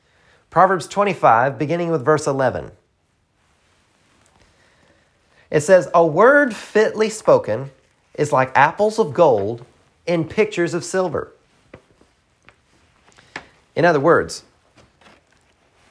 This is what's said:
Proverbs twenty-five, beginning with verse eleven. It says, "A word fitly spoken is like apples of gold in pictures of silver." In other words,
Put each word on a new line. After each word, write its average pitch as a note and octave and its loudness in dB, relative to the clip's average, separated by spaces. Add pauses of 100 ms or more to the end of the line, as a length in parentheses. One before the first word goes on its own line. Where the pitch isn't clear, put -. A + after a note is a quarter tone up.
(500)
Proverbs F#3 0
twenty-five, C#3 0
beginning E3 -4
with C#3+ -4
verse D3+ 0
eleven. B2 -4 (2750)
It D#3 2
says, F3+ 4
"A E3+ 4
word A#3 4
fitly G#3+ -2
spoken C3+ -2 (440)
is D3 -6
like C3 0
apples G3+ 0
of E3 -2
gold A#2+ 0 (440)
in E3 -2
pictures F3 -4
of E3+ -6
silver." F#3 -6 (2500)
In C#3+ 0
other E3 2
words, C3+ 0 (1500)